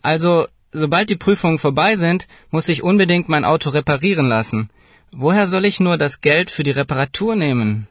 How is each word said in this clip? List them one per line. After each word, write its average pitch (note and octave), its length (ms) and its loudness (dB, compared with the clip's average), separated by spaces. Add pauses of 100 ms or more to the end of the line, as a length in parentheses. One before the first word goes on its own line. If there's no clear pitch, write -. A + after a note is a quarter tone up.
Also, E3 460 2 (240)
sobald D#3+ 400 -2
die F3+ 120 -2
Prüfungen F3+ 360 0
vorbei D#3+ 380 0
sind, E3+ 300 0 (220)
muss D#3+ 180 -2
ich E3 140 -2
unbedingt F3 480 2
mein D3+ 160 0
Auto D3+ 240 0
reparieren D3 580 0
lassen. A2 440 -2 (400)
Woher F3+ 340 2
soll F#3 200 0
ich G3+ 140 0
nur F3 180 2
das C#3+ 240 -2
Geld D#3+ 280 2
für - 140 -6
die C#3 180 0
Reparatur C#3+ 540 -4
nehmen? A2+ 560 0